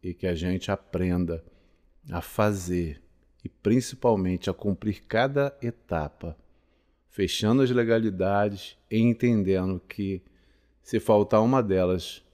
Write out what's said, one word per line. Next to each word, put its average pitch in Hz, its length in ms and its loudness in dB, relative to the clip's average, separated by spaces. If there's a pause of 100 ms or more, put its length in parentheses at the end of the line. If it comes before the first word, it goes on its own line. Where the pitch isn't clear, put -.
E 90 120 -8
que - 120 -8
a 90 80 0
gente 90 360 -4
aprenda 90 720 -4 (640)
a 87 140 -8
fazer 90 800 -2 (420)
e - 40 -10
principalmente 104 1000 0
a 92 60 -2
cumprir 104 540 -4
cada 139 520 0
etapa, 82 760 -6 (760)
fechando 107 500 0
as 127 100 4
legalidades 104 1080 0 (100)
e 110 120 0
entendendo 98 880 2
que, 98 340 -6 (580)
se - 200 -2
faltar 107 420 4
uma 127 180 4
delas 92 640 0 (120)